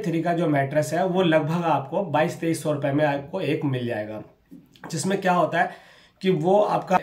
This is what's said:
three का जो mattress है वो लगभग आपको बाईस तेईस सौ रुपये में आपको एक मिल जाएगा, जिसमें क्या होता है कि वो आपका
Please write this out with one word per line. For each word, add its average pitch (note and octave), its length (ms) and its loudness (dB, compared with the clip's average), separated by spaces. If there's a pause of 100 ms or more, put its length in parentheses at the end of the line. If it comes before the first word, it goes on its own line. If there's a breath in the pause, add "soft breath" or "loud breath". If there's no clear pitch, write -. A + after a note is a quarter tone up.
three E3 180 -2
का F3 100 0
जो E3+ 160 0
mattress C#3+ 460 0
है D3 120 0
वो F3+ 160 2
लगभग D#3+ 440 2
आपको D#3+ 400 0
बाईस D#3 340 0
तेईस D#3+ 220 -2
सौ D#3 100 -2
रुपये C#3 200 -2
में D3+ 120 2
आपको C#3+ 380 -2
एक D3 220 -2
मिल B2+ 220 -2
जाएगा, G#2+ 360 -6 (600)
जिसमें F#3+ 360 -2
क्या F3+ 140 2
होता E3 260 2
है F3+ 100 0 (520 loud breath)
कि F#3 100 2
वो F3 280 4
आपका F3+ 420 2